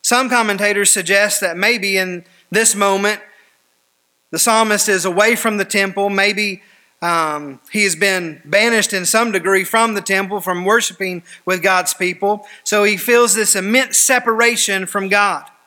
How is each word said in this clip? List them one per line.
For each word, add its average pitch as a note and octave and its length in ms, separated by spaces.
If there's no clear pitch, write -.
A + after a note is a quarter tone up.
Some B3 280
commentators G#3 600
suggest G3 520
that F3 160
maybe G3 400
in F3+ 260
this G#3+ 240
moment, G3+ 480
the D#3+ 80
psalmist A3 480
is F#3 180
away G3+ 300
from A3 220
the G3 80
temple. G3 440
Maybe, G3 540
um, D3+ 580
he G#3+ 120
has F#3 120
been F3 500
banished G#3 480
in F#3 120
some A3+ 260
degree F#3+ 320
from A3+ 300
the G3+ 80
temple, F#3+ 380
from F3+ 240
worshiping F#3+ 580
with F3+ 160
God's F3+ 320
people. G3 540
So G#3 220
he G#3 120
feels A#3+ 380
this G#3+ 200
immense A3 420
separation A#3 880
from G3 240
God. G3 360